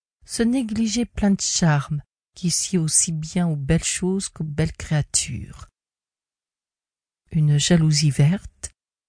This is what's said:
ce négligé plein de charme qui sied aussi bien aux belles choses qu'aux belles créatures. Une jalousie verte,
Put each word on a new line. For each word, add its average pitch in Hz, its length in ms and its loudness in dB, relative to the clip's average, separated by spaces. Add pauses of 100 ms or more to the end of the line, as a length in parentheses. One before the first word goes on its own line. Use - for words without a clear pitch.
(260)
ce - 180 -2
négligé 226 640 0
plein - 260 0
de 196 100 0
charme 147 600 0 (340)
qui 175 160 -2
sied - 260 -2
aussi 160 360 0
bien 160 340 -2
aux 156 80 0
belles 147 300 0
choses 190 420 -4
qu'aux - 160 -10
belles 156 320 -4
créatures. - 920 -4 (1600)
Une 147 280 4
jalousie 156 500 4
verte, 151 640 0 (360)